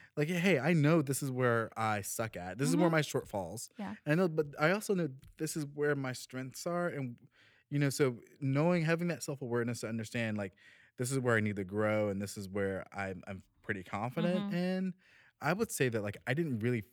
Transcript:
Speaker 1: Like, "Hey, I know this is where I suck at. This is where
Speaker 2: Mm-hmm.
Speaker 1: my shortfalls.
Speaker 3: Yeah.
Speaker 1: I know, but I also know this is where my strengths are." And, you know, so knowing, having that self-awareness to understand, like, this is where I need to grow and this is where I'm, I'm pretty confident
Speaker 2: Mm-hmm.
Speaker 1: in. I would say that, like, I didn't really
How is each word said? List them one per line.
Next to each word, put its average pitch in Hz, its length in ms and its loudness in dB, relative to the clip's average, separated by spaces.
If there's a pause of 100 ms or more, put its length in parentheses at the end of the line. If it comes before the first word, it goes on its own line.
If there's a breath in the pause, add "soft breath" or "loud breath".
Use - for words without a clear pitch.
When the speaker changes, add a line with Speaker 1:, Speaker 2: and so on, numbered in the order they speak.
(160 loud breath)
Speaker 1:
Like, 151 140 2
"Hey, 180 300 4
I 151 140 4
know 156 280 6
this 135 220 -2
is 139 80 -2
where 120 440 2
I 107 260 0
suck - 360 -6
at. 92 200 -8
This 143 120 0
is 170 60 4
where 170 140 6
Speaker 2:
Mm-hmm. 165 60 4
Speaker 1:
my 156 60 6
shortfalls. 107 760 -4
Speaker 3:
Yeah. 202 180 -8 (100)
Speaker 1:
I 147 100 2
know, 185 120 4
but 156 200 0 (120)
I 156 120 4
also 208 220 0
know 170 160 0 (280)
this 156 200 -4
is 151 160 -2
where 147 220 2
my 131 180 -4
strengths 127 540 -10
are." 175 200 -2
And, 131 280 -6 (540 soft breath)
you 143 100 0
know, 143 100 4
so 131 280 2 (220)
knowing, 151 460 2
having 165 220 2
that 160 160 -4
self-awareness 120 580 -2
to 107 80 -4
understand, 113 480 -2
like, 101 160 -4 (440 loud breath)
this 127 140 -2
is 135 80 0
where 123 160 4
I 110 40 6
need 107 160 0
to 98 80 -2
grow 107 460 2
and 98 120 -2
this 101 160 -6
is 98 100 -8
where 98 380 -2 (100)
I'm, 95 320 -6
I'm 95 140 -12 (220)
pretty 98 200 -4
confident 135 520 -2 (160)
Speaker 2:
Mm-hmm. 202 40 -2
Speaker 1:
in. 185 380 -2 (480 soft breath)
I 147 120 0
would 220 180 -2
say 131 180 0
that, 113 140 0
like, 101 140 -6 (100)
I 123 80 0
didn't 147 240 0
really 117 340 0